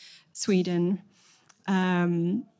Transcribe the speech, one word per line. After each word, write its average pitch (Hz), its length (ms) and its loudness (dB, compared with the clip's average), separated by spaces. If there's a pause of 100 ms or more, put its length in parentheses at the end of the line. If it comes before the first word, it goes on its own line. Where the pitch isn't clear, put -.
(320)
Sweden, 180 680 0 (640)
um, 180 800 0 (160)